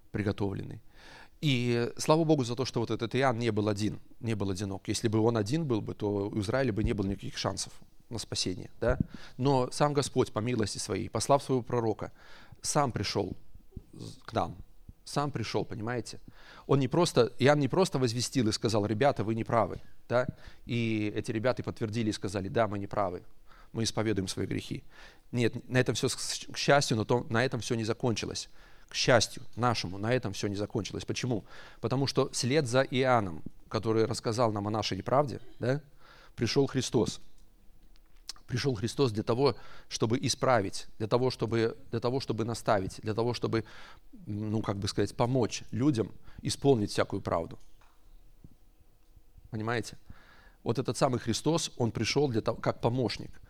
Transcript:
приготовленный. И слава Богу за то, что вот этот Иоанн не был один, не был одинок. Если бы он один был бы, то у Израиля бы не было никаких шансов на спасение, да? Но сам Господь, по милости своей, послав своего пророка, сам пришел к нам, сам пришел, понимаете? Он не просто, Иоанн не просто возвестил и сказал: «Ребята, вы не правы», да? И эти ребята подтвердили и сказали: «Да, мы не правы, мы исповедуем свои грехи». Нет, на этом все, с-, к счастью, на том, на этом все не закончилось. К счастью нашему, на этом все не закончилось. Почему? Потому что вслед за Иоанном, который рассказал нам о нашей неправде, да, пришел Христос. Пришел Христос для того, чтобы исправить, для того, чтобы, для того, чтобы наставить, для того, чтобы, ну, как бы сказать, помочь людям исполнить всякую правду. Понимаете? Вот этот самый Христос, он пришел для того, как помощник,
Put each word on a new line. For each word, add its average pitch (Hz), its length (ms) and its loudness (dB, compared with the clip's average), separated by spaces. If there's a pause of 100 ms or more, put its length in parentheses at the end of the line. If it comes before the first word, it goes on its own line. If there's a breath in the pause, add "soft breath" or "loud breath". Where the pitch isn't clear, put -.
(120)
приготовленный. 101 720 -2 (580 loud breath)
И 120 560 2
слава 160 280 4
Богу 151 200 4
за 117 100 -4
то, 123 120 -2
что - 140 -2
вот 110 100 -2
этот 113 240 -2
Иоанн 127 240 2
не 120 120 2
был 104 200 2
один, 104 280 -2 (220)
не 113 160 -2
был 98 140 -2
одинок. 98 380 -4
Если 110 200 0
бы 107 120 4
он 117 180 4
один 127 260 0
был 117 160 0
бы, 107 140 -8
то 101 340 -2
у 113 120 -4
Израиля 120 300 0
бы 107 140 0
не 117 80 2
было 101 140 0
никаких - 320 -6
шансов - 340 -4 (380)
на 113 80 -6
спасение, - 600 -4
да? 123 200 2 (400 loud breath)
Но 127 320 4
сам 147 240 2
Господь, 127 360 2
по 107 100 -2
милости 110 360 0
своей, 98 320 -4
послав 139 340 2
своего 131 200 0
пророка, 113 500 -2 (480 loud breath)
сам 139 320 2
пришел 101 460 -2 (880)
к - 80 -12
нам, 87 200 0 (520)
сам 147 240 -2
пришел, 107 340 -2
понимаете? 113 560 -6 (460 loud breath)
Он 143 140 6
не 127 80 2
просто, 151 500 4
Иоанн 147 220 6
не 135 80 4
просто 170 300 2
возвестил 120 500 2
и 104 40 2
сказал: 107 320 2
«Ребята, 113 400 2
вы 113 100 0
не 113 100 -2
правы», - 360 2 (280)
да? 123 180 2 (400 loud breath)
И 110 480 0
эти 110 160 -4
ребята 120 320 0
подтвердили 110 480 -2
и - 20 -2
сказали: 95 360 -4
«Да, 113 180 2
мы 101 120 -4
не 98 80 -6
правы, 92 360 -2 (500 soft breath)
мы 113 120 -2
исповедуем 104 440 0
свои 98 180 -4
грехи». - 360 -6 (500 loud breath)
Нет, 120 360 0
на 127 100 2
этом 123 160 4
все, 131 140 0
с-, - 440 -4
к - 40 -8
счастью, 143 400 4
на 107 80 2
том, - 260 2
на 113 140 4
этом 131 160 -2
все 117 160 -2
не 113 80 -2
закончилось. 104 640 -2 (400 soft breath)
К - 60 -16
счастью - 480 4 (140)
нашему, 107 420 0
на 107 140 0
этом 110 200 0
все 107 160 -4
не 98 80 -2
закончилось. 101 480 -4
Почему? 117 400 -2 (360 loud breath)
Потому 131 260 0
что 135 240 2
вслед 135 360 2
за 123 160 4
Иоанном, 123 600 2 (260)
который 110 380 2
рассказал 117 460 2
нам 101 140 -2
о 104 40 0
нашей 104 260 -2
неправде, 117 440 0 (200)
да, 131 200 0 (540 loud breath)
пришел 135 320 2
Христос. - 540 0 (1300)
Пришел 123 300 -2
Христос 113 360 2
для 107 100 -2
того, 123 340 2 (320 loud breath)
чтобы 120 300 0
исправить, 127 680 0 (120)
для 107 100 -4
того, 127 220 2
чтобы, 113 460 0 (140)
для 117 100 -2
того, 123 200 0
чтобы 110 240 -2
наставить, 107 580 0
для 107 120 -4
того, 117 200 0
чтобы, 113 300 0 (600 loud breath)
ну, 107 360 -2
как 101 160 -2
бы 101 100 -2
сказать, - 280 -2
помочь 120 560 0
людям 113 400 0 (300 loud breath)
исполнить 107 480 4
всякую 98 320 0
правду. 90 360 -2 (1900)
Понимаете? 113 460 -4 (640 soft breath)
Вот 123 160 0
этот 123 180 -2
самый 127 240 4
Христос, 151 560 0
он 117 160 2
пришел 139 360 2
для 110 120 2
того, - 200 -2
как - 200 -2
помощник, 120 500 0 (200 soft breath)